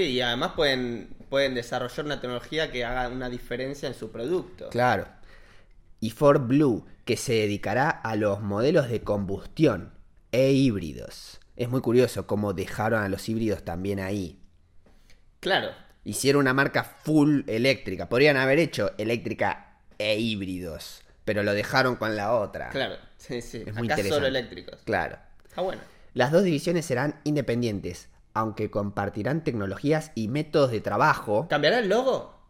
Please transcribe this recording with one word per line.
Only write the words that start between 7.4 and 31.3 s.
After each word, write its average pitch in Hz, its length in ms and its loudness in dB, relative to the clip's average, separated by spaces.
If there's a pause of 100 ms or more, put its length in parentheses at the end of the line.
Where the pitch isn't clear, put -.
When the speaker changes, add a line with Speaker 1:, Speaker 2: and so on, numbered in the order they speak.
Speaker 2:
a 113 260 -4
los 104 260 0
modelos 120 480 2
de 110 120 -4
combustión 101 960 0 (360)
e 135 200 4
híbridos. 98 880 -2 (160)
Es 117 140 -4
muy 131 100 -2
curioso 117 480 2
cómo 104 240 0
dejaron 107 500 -2
a 101 60 -2
los 95 220 -6
híbridos 110 340 -2
también 95 380 -4
ahí. 95 400 -6 (960)
Speaker 1:
Claro. 147 300 0 (340)
Speaker 2:
Hicieron 135 380 2
una 131 120 4
marca 135 300 2
full 151 640 2
eléctrica. 107 640 0
Podrían 139 260 6
haber 135 240 4
hecho 127 380 0
eléctrica 107 840 -4 (180)
e 107 220 0
híbridos, 92 840 -6 (220)
pero 104 200 0
lo 104 100 2
dejaron 127 420 2
con 110 220 -2
la 104 160 0
otra. 92 380 -2
Speaker 1:
Claro, 120 240 -4 (200)
sí, 120 260 -8
sí. 117 240 -12
Speaker 2:
Es 110 80 -10
muy 113 140 -2
Speaker 1:
Acá 147 80 0
solo 98 120 0
Speaker 2:
interesante. 143 200 2
Speaker 1:
eléctricos. 123 560 -6
Speaker 2:
Claro. 90 340 -2 (300)
Speaker 1:
Está - 140 -8
bueno. 180 200 -4 (320)
Speaker 2:
Las 127 200 4
dos 185 100 8
divisiones 170 420 2
serán 135 380 -2
independientes, 117 880 -2 (240)
aunque 107 360 -2
compartirán 101 760 -2
tecnologías 139 680 -2
y 110 140 -4
métodos 139 440 2
de 107 100 -2
trabajo. 127 680 2